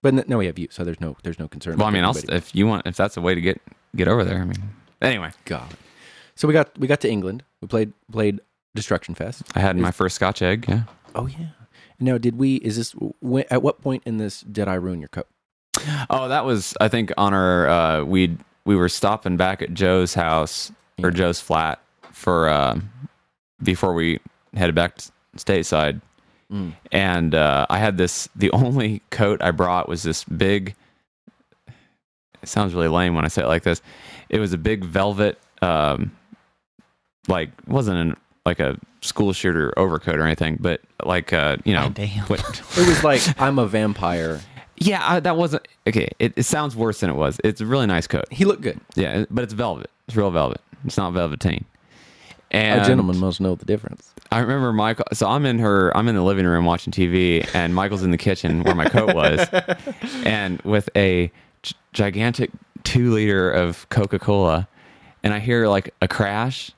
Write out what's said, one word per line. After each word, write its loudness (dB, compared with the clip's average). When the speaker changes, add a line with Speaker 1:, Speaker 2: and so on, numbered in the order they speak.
Speaker 1:
But 4
n-, 2
now 0
we 0
have -6
you, -6
so -10
there's -6
no, -8
there's -8
no -8
concern -8
Speaker 2:
Well, 2
I 0
Speaker 1:
with 0
Speaker 2:
mean, 4
I'll, 2
Speaker 1:
anybody. -4
Speaker 2:
if -6
you 4
want, 0
if -6
that's -2
a -6
way 2
to -2
get, 0
get 2
over 4
there, -2
I -4
mean, -6
anyway. -2
Speaker 1:
God. -10
So -2
we 2
got, 2
we -2
got 2
to 0
England. -4
We -14
played, 0
played 0
Destruction -4
Fest. -10
Speaker 2:
I 0
had 2
Speaker 1:
Is 0
Speaker 2:
my 2
first -2
Scotch -2
egg, 0
yeah. 0
Speaker 1:
Oh, -4
yeah. -12
Now, 0
did 0
we, 2
is -4
this, -6
when, -2
at 2
what -2
point -4
in -4
this -6
did -4
I -2
ruin -4
your -12
coat? -10
Speaker 2:
Oh, -2
that 0
was, 0
I 6
think, 0
on 4
our, 4
uh, 2
we'd, 2
we 4
were 4
stopping 0
back 0
at -8
Joe's 2
house, -2
or 2
Speaker 1:
Yeah. 0
Speaker 2:
Joe's 0
flat, -2
for, 0
uh, 2
before 0
we 0
headed 2
back 0
to -18
stateside. 0
Speaker 1:
Mm. -6
Speaker 2:
And, 0
uh, 2
I 0
had 0
this, -2
the 0
only 0
coat 0
I 2
brought 0
was -6
this -4
big, 0
it -20
sounds 0
really 2
lame 2
when 0
I 0
say -2
it 0
like 0
this. 0
It 0
was -2
a -4
big -2
velvet, 0
um, 0
like, 0
it -20
wasn't 0
an, 0
like, 0
a 0
school 0
shooter 0
overcoat 0
or 2
anything, 0
but, -2
like, 0
uh, 2
you 2
know, 2
Speaker 3:
God -2
damn. -6
Speaker 2:
what -2
Speaker 1:
It 6
was 4
like, 4
"I'm 2
a 2
vampire." -2
Speaker 2:
Yeah, 0
I, 2
that 0
wasn't, -2
okay, 0
it, 0
it 0
sounds -2
worse -2
than 0
it -2
was. 0
It's 0
a -6
really 2
nice 0
coat. -2
Speaker 1:
He 2
looked 2
good. -6
Speaker 2:
Yeah, 0
but -2
it's -8
velvet. -6
It's -8
real 2
velvet. 0
It's -6
not -2
velveteen. -2
And 2
Speaker 1:
A 2
gentleman 4
must -2
know 0
the -14
difference. -6
Speaker 2:
I 2
remember 0
Michael, 0
so 0
I'm 0
in 2
her, 4
I'm 2
in 2
the 4
living 4
room 4
watching 0
T 2
V, 4
and 0
Michael's -2
in 2
the 2
kitchen 0
where 2
my 0
coat 2
was, 2
Speaker 1:
<laughs> -6
Speaker 2:
and -2
with 0
a 2
gi-, -12
gigantic -2
two 2
liter 2
of -2
Coca-Cola, 2
and 2
I -2
hear, 0
like, 0
a 2
crash -2